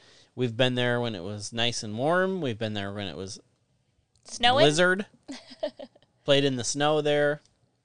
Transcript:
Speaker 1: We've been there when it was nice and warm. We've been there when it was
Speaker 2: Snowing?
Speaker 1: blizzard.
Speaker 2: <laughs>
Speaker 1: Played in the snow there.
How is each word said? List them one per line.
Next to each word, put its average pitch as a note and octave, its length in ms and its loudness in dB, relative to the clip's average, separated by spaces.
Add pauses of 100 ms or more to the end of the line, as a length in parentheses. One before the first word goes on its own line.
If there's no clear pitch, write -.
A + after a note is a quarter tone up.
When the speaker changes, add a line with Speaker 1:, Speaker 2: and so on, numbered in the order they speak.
(360)
Speaker 1:
We've A#2+ 200 -2
been B2+ 200 2
there B2 260 0
when A#2 140 -4
it E2+ 80 -8
was G#2 280 -10
nice A#2 320 -2
and G#2+ 140 -8
warm. F3+ 420 0
We've B2+ 180 -4
been A2 160 -4
there G2+ 200 -6
when G2+ 140 -8
it D2 100 -10
was F#2+ 220 -12 (840)
Speaker 2:
Snowing? B3 380 2
Speaker 1:
blizzard. F3+ 420 4 (560)
Speaker 2:
<laughs> - 640 -12
Speaker 1:
Played C#3 200 6
in C3+ 100 0
the A#2+ 80 -4
snow D3 380 0
there. D3 400 2 (440)